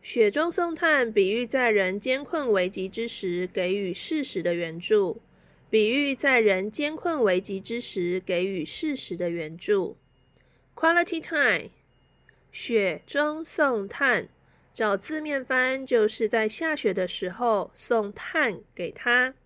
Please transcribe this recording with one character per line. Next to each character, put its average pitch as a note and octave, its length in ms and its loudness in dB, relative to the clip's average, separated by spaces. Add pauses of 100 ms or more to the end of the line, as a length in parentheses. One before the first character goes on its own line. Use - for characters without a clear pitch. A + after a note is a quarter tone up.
雪 G#3+ 300 2
中 D#4 200 0
送 E4+ 240 -2
炭 D4 380 2
比 G3 180 4
喻 A#3 160 0
在 B3 240 2
人 G3 300 2
艰 C4 240 -2
困 C#4 260 -2
危 F#3+ 160 4
急 F#3+ 220 -6
之 A3+ 180 -6
时 F3+ 460 -4
给 F#3 220 0
予 G3 180 -2
适 D4+ 320 -4
时 - 180 -6
的 F3 120 0
援 E3+ 260 -6
助。 G3 400 2 (480)
比 G#3+ 220 4
喻 C#4 240 2
在 B3+ 260 4
人 G3+ 300 4
艰 D4+ 260 -4
困 D#4 260 0
危 F#3+ 160 4
急 F#3+ 220 -6
之 A3+ 180 -6
时 F3+ 460 -4
给 F3+ 220 0
予 G3 180 -4
适 D4+ 320 -4
时 F3+ 220 -8
的 F3 100 -2
援 E3 300 -6
助。 G3 400 0 (760)
Quality E4+ 460 2
time， C4+ 500 -2 (800)
雪 G3+ 560 0
中 D4+ 380 -2
送 B3+ 420 0
炭， A#3+ 420 0 (440)
照 G#3 240 2
字 D4+ 240 -4
面 C#4+ 240 -4
翻 C4 400 0
就 A3+ 240 4
是 A3 180 -2
在 A3 220 2
下 G#3+ 260 -2
雪 G3+ 200 0
的 F#3 120 0
时 F3+ 220 -6
候 G#3+ 460 0
送 G#3+ 360 0
炭 A#3+ 500 -2 (140)
给 F3 160 -6
他 B3 440 0 (120)